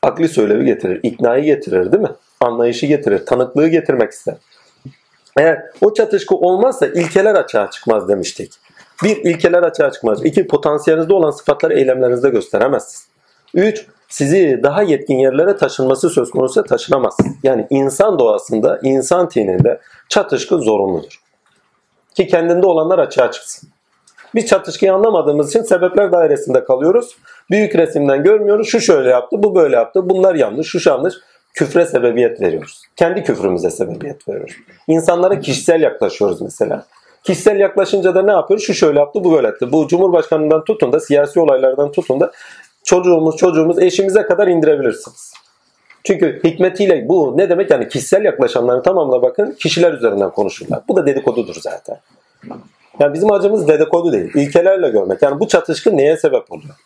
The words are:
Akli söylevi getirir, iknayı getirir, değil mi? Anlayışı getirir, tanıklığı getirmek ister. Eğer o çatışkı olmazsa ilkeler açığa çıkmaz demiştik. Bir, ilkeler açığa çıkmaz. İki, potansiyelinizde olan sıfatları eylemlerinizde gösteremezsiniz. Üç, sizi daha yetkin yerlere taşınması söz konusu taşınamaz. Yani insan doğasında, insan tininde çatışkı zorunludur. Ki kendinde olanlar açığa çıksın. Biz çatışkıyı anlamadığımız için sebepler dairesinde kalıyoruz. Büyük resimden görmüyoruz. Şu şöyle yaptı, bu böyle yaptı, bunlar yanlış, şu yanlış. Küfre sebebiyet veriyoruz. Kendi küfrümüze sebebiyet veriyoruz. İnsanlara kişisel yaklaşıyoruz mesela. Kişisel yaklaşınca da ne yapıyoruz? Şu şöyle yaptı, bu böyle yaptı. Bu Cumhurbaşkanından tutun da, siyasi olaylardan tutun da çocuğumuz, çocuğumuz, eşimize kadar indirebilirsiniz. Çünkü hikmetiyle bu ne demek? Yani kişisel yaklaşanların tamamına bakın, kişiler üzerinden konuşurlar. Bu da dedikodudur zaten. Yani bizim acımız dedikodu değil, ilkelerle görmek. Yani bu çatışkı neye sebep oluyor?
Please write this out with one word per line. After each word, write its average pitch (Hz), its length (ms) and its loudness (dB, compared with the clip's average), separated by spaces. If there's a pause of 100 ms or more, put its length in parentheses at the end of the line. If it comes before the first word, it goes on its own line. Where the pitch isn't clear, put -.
Akli 165 260 0
söylevi 113 360 0
getirir, 98 380 -2
iknayı 123 420 -2
getirir, 95 480 0
değil 208 100 2
mi? 165 100 -4 (280)
Anlayışı 120 460 0
getirir, 139 400 0
tanıklığı 127 420 0
getirmek 156 440 0
ister. - 220 -10 (1040)
Eğer 156 240 2 (180)
o 214 140 2
çatışkı 208 400 0
olmazsa 202 520 0
ilkeler 196 480 0
açığa 113 360 -2
çıkmaz 107 380 -2
demiştik. 98 440 -4 (520)
Bir, 208 120 0
ilkeler 175 460 0
açığa 160 280 -2
çıkmaz. 110 340 -4
İki, 165 220 0
potansiyelinizde 156 680 0
olan 165 160 2
sıfatları - 440 -2
eylemlerinizde 131 560 0
gösteremezsiniz. 117 760 -4 (460)
Üç, 208 320 -2 (220)
sizi 147 540 0
daha 147 200 2
yetkin 143 360 0
yerlere 139 380 2
taşınması 131 540 0
söz 131 200 -2
konusu 135 340 -2
taşınamaz. 127 520 -2 (260)
Yani 123 280 0
insan 139 480 0
doğasında, 113 640 0
insan 135 460 0
tininde 98 520 0 (280)
çatışkı 180 500 -2
zorunludur. 98 600 -2 (960)
Ki 185 120 0
kendinde 175 400 2
olanlar 170 320 2
açığa 127 320 0
çıksın. - 380 -16 (680)
Biz 226 120 -2
çatışkıyı 190 480 0
anlamadığımız 151 560 0
için 226 120 0
sebepler 185 500 0
dairesinde 143 520 0
kalıyoruz. 165 520 0 (340)
Büyük 208 240 0
resimden 143 480 0
görmüyoruz. 208 460 2
Şu 233 120 0
şöyle 135 300 2
yaptı, 127 320 0
bu 202 120 0
böyle 147 220 4
yaptı, 180 340 0
bunlar 185 240 2
yanlış, 131 340 -2
şu 175 220 0
yanlış. 143 240 -2 (400)
Küfre 165 320 0
sebebiyet 120 540 0
veriyoruz. 80 420 -4 (140)
Kendi 180 260 0
küfrümüze 90 480 -2
sebebiyet - 580 -8
veriyoruz. - 280 -12 (320)
İnsanlara 175 520 2
kişisel 160 420 0
yaklaşıyoruz 101 600 -2
mesela. - 440 -6 (360)
Kişisel 202 380 0
yaklaşınca 190 540 0
da 190 80 2
ne 202 80 2
yapıyoruz? 196 360 0
Şu 190 80 -2
şöyle 151 240 2
yaptı, 143 260 -2
bu 175 80 4
böyle 135 140 2
yaptı. 123 260 -4
Bu 151 160 0
Cumhurbaşkanından 160 760 0
tutun 151 280 -2
da, 156 80 2
siyasi 143 400 0
olaylardan 139 520 2
tutun 143 280 -2
da - 120 0 (520)
çocuğumuz, 170 520 2
çocuğumuz, 170 420 2
eşimize 190 440 2
kadar 190 260 0
indirebilirsiniz. 151 840 -2 (720)
Çünkü 170 400 0
hikmetiyle 180 640 0
bu 151 280 2
ne 185 120 2
demek? 180 220 0
Yani 123 180 2
kişisel 190 360 -4
yaklaşanların 127 580 0
tamamına 143 400 0
bakın, 127 380 -2
kişiler 170 320 0
üzerinden 101 380 -2
konuşurlar. - 580 -6
Bu 190 80 0
da 160 100 2
dedikodudur 117 480 -2
zaten. - 460 -14 (960)
Yani 143 160 2
bizim 202 180 0
acımız 202 360 0
dedikodu 156 440 2
değil, 95 220 -4
ilkelerle 170 540 2
görmek. 98 340 0
Yani 143 180 0
bu 220 80 -2
çatışkı 175 480 0
neye 147 200 2
sebep 139 360 -2
oluyor? 78 220 -20 (120)